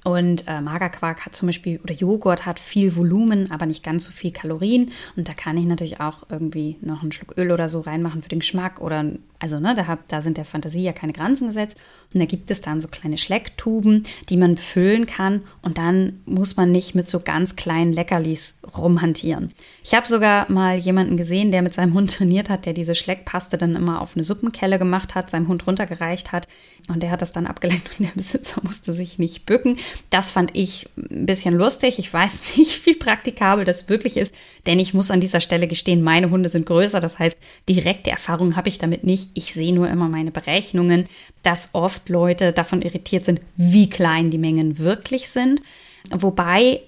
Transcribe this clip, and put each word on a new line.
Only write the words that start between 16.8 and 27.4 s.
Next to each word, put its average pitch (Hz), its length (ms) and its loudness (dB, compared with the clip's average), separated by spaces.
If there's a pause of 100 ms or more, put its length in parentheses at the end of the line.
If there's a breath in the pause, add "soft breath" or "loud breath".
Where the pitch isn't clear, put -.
mit 180 160 0
so 175 100 -2
ganz 165 360 -2
kleinen 170 360 0
Leckerlis 165 680 -2 (180)
rumhantieren. 165 760 0 (300 loud breath)
Ich - 120 0
hab 240 100 2
sogar 208 460 2
mal 185 260 2
jemanden 185 400 2
gesehen, 185 340 0
der 185 120 4
mit 175 100 0
seinem 175 220 2
Hund 196 160 2
trainiert 190 360 2
hat, 190 200 -4
der 165 60 -2
diese 170 200 -2
Schleckpaste 185 640 -4
dann 170 180 2
immer 170 260 -2
auf - 140 -10
eine 160 80 -2
Suppenkelle 196 540 0
gemacht 185 380 0
hat, 180 160 -6
seinem 165 160 0
Hund 175 180 -2
runtergereicht 180 680 -4
hat. 180 160 -6 (420 soft breath)
Und 165 120 -2
der 170 80 -2
hat 180 140 -2
das - 100 -6
dann 175 140 -4